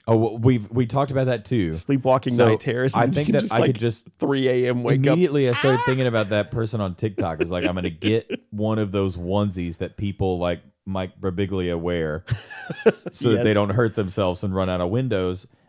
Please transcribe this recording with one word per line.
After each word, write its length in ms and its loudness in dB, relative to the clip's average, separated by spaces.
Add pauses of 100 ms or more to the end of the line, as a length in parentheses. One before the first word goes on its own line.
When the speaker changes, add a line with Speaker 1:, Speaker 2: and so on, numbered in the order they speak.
Speaker 1:
Oh, 100 6
well, 220 2
we've, 320 4
we 160 0
talked 240 0
about 160 0
that 180 -2
too. 300 0
Speaker 2:
Sleepwalking 580 0
Speaker 1:
So, 160 6
Speaker 2:
night 120 2
terrors. 340 0
Speaker 1:
I 80 4
Speaker 2:
And 100 0
Speaker 1:
think 140 -2
Speaker 2:
you 60 2
Speaker 1:
that 80 2
Speaker 2:
just, 120 -4
Speaker 1:
I 60 2
Speaker 2:
like, 80 4
Speaker 1:
could 80 2
just 320 -2 (100)
Speaker 2:
three 300 0
A 220 2
M 120 -2
wake 200 2
up. 40 2
Speaker 1:
immediately 420 2
I 60 2
started 300 4
Speaker 2:
Ah! 20 -2
Speaker 1:
thinking 220 2
about 220 0
that 200 0
person 320 -4
on 140 -4
TikTok. 440 -4
It 40 0
was 80 -6
like, 120 -2
"I'm 120 0
gonna 160 -4
get 360 -2 (180)
Speaker 2:
<laughs> 40 -20
Speaker 1:
one 300 -2
of 120 -2
those 260 0
onesies 600 -2
that 180 -8
people 420 -2
like 220 -2 (220)
Mike 380 -8
Birbiglia 580 -2
wear 460 -4
<laughs> 840 -4
so 180 -2
that 140 2
they 60 4
Speaker 2:
Yes. 40 4
Speaker 1:
don't 160 2
hurt 240 0
themselves 500 -2
and 120 -2
run 120 0
out 140 -2
of 80 -2
windows, 560 -2 (240)